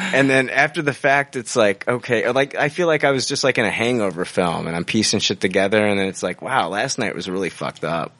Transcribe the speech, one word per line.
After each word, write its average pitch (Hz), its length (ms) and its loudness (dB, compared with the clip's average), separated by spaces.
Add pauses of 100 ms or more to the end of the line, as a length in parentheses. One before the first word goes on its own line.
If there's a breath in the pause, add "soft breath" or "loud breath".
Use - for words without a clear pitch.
(120)
And 135 180 4
then 131 200 4
after 156 320 0
the 143 120 0
fact, 139 420 2
it's 127 220 -4
like, 101 300 2
okay, 117 360 0
or, 117 80 0
like, 135 240 0
I 143 140 0
feel 170 180 0
like 151 160 2
I 143 80 4
was 131 160 0
just, 139 160 -4
like, 131 140 2
in 120 80 2
a 95 40 0
hangover 104 540 -2
film 85 420 -2
and 82 120 -6
I'm 87 80 -4
piecing 107 340 0
shit - 220 -2
together 98 440 2
and 101 140 2
then 95 80 0
it's 92 160 -6
like, 90 180 -6
wow, 107 280 -2
last 110 300 -4
night 104 140 -2
was 87 160 -8
really 90 200 -2
fucked - 340 -8
up. 80 360 -4